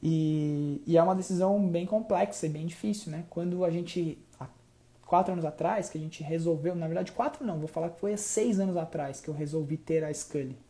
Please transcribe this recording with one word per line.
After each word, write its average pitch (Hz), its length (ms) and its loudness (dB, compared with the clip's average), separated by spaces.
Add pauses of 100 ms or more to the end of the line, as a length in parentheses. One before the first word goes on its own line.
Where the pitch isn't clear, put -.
E, 151 800 2
e 165 100 4
é 165 60 10
uma 185 140 6
decisão 185 440 2 (100)
bem 170 180 0
complexa 208 580 0
e 160 40 0
bem 156 180 -4
difícil, 202 440 -4
né? 165 200 -6
Quando 180 340 -2
a 170 60 2
gente, 170 480 -2 (200)
há 135 60 -10 (640)
quatro 185 260 4
anos 170 100 -2
atrás, 170 460 0
que - 80 -8
a 156 40 -6
gente 156 200 -10
resolveu, 165 540 0
na 170 100 -2
verdade 170 260 -2
quatro 294 320 -2
não, 190 140 -2
vou 151 100 -4
falar 165 220 -2
que 170 100 -14
foi 202 140 0
há 202 40 -4
seis 214 420 2
anos 190 180 2
atrás 151 420 -4
que - 80 -12
eu 156 60 -4
resolvi 151 420 -2
ter 160 280 0
a 151 100 -4
Scully. 135 420 -4 (140)